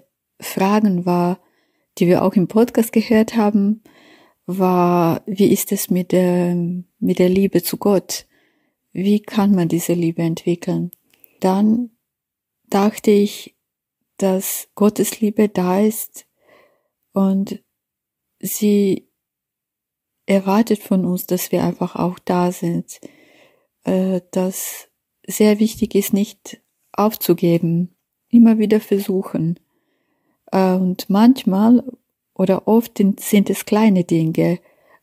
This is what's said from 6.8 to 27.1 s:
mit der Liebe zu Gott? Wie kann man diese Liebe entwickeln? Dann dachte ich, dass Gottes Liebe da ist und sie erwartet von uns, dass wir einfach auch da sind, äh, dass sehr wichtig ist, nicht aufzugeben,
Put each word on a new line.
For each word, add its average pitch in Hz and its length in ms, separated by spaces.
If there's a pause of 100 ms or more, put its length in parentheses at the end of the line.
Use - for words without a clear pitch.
mit 185 180
der 180 100
Liebe 185 340
zu - 140
Gott? - 500 (680)
Wie 202 280
kann 202 340
man 170 140
diese 170 240
Liebe 170 300
entwickeln? 170 680 (500)
Dann 214 500 (800)
dachte 208 400
ich, 202 440 (640)
dass 190 580
Gottes 208 460
Liebe 208 300
da 180 300
ist - 460 (880)
und 196 500 (800)
sie 202 640 (1200)
erwartet 196 580
von 185 220
uns, 180 220
dass - 260
wir 175 100
einfach 175 320
auch 175 240
da 180 340
sind, 170 480 (840)
äh, 185 460
dass - 580 (380)
sehr 214 320
wichtig 214 360
ist, 196 200
nicht - 480 (300)
aufzugeben, 175 1000 (400)